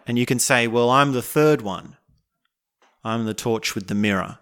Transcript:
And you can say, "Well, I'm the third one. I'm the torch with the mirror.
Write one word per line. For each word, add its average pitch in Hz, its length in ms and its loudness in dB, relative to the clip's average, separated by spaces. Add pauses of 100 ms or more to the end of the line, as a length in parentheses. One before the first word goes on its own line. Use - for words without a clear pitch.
And 120 140 -2
you 123 60 2
can 127 140 0
say, 120 280 2
"Well, 120 220 2
I'm 139 240 4
the 123 80 -2
third 151 400 2
one. 92 360 -10 (1080)
I'm 113 220 -4
the 110 80 -2
torch 113 420 -4
with 95 120 -8
the 104 80 -4
mirror. 101 460 0